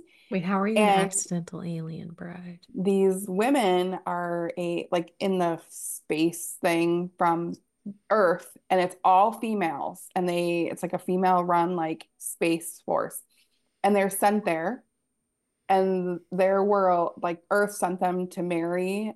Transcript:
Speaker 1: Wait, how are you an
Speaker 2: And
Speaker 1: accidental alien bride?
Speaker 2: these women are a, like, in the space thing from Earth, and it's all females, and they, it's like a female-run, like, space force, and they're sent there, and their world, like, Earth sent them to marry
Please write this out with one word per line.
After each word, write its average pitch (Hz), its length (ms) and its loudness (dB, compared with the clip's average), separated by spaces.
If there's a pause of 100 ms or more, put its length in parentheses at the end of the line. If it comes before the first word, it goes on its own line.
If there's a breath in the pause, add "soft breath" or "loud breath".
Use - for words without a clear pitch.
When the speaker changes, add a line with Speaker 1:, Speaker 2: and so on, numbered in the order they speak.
(320 soft breath)
Speaker 1:
Wait, 185 120 -2
how 190 160 0
are 196 80 0
you 214 140 2
an 208 80 6
Speaker 2:
And 196 80 6
Speaker 1:
accidental 180 640 -4
alien 165 520 -10
bride? 175 600 -16
Speaker 2:
these 190 540 2
women 185 760 2
are 175 520 -4
a, 170 340 -4
like, 170 280 -2
in 190 200 0
the 170 200 0 (100)
space - 920 -4
thing 170 560 2
from 170 360 0 (560)
Earth, 185 460 2 (140)
and 185 100 4
it's 180 240 0
all 190 300 6
females, 185 840 -4
and 180 140 2
they, 175 420 0
it's - 120 -8
like 175 100 -6
a 180 60 -4
female-run, 180 760 2
like, 160 320 -4 (100)
space - 680 -4
force, - 360 -4 (600)
and 202 120 4
they're 196 140 2
sent 208 360 0
there, 175 380 -4 (840)
and 185 520 2 (100)
their 190 320 2
world, 185 580 2
like, 175 200 -4 (100)
Earth 202 240 2
sent 185 260 -2
them 180 280 -2
to 180 140 -6
marry 180 720 -4